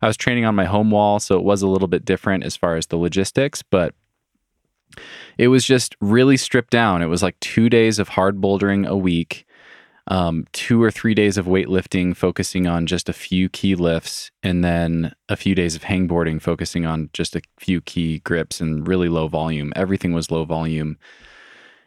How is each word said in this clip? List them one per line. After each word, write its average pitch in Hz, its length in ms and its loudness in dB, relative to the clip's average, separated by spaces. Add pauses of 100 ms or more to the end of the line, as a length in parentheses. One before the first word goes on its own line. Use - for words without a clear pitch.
I 113 60 2
was 110 100 0
training 120 280 0
on 110 100 2
my 95 100 2
home 104 240 2
wall, 104 300 4
so 98 180 0
it 87 60 0
was 98 180 2
a 98 60 2
little 95 200 2
bit 85 180 -2
different 95 380 -2
as - 140 -8
far 87 180 0
as 82 120 -4
the 85 100 -4
logistics, 95 640 -2
but 90 320 0 (1400)
it 120 120 4
was 127 140 6
just 131 380 0
really 127 360 4
stripped - 340 0
down. 104 320 2
It 82 40 0
was, 87 140 0
like, 90 180 -2
two 117 300 2
days 113 300 4
of 98 100 -2
hard 98 320 0
bouldering 98 460 2
a 98 100 0
week, 87 480 -2 (600)
um, 85 440 0
two 117 320 0
or 107 80 4
three 113 220 -2
days 104 240 4
of 90 80 -2
weightlifting, 92 680 0
focusing 90 540 -2
on 85 200 0
just 87 200 -4
a 87 60 -6
few 92 340 -2
key 98 260 -2
lifts, 85 580 -2 (120)
and 90 180 0
then 82 540 0 (140)
a 101 80 -2
few 95 180 0
days 85 220 0
of - 60 -14
hangboarding, 85 580 -2
focusing 85 440 -4
on 80 280 -4
just - 240 -6
a - 40 -6 (160)
few 90 220 -2
key 80 400 -6
grips - 400 -4
and 78 260 -4
really 90 220 0
low 80 220 -2
volume. 78 480 -4
Everything 92 340 -2
was 82 180 -4
low 80 140 -2
volume. 78 540 -4 (880)